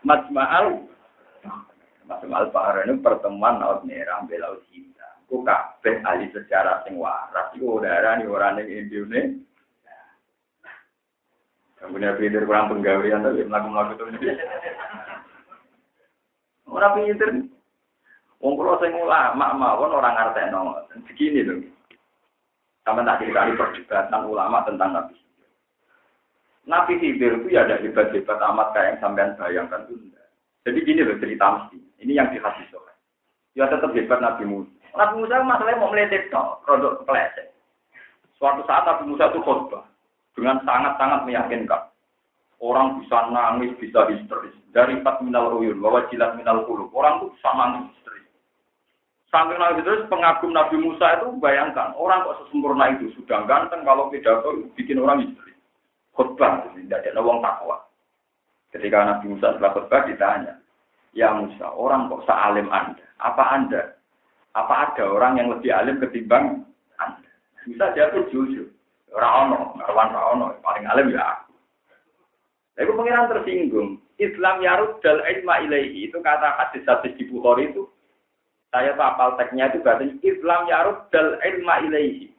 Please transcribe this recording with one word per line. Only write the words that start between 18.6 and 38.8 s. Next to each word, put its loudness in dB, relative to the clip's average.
sing -2
ulama 0
mawon 0
ora 2
ngartekno -2
ngoten. -8
Begini 0
lho. -4
Sampe 0
tak 2
critani 0
perdebatan -2
ulama 0
tentang 0
Nabi -6
Khidir. -20
Nabi 2
Khidir 2
itu -6
ya 6
ada 0
hebat-hebat 0
amat 0
kayak 2
yang -2
sampean -2
bayangkan -6
itu -16
enggak. -20
Jadi 0
gini 2
loh -2
cerita 0
mesti. -8
Ini -2
yang 2
di -8
hadis -6
Sahih. -20
Ya 2
tetap 0
hebat 2
Nabi -2
Musa. -6
Nabi 4
Musa 2
masalahnya 2
mau 2
meletik 0
tok, -4
produk 2
kepleset. -2
Suatu 0
saat 2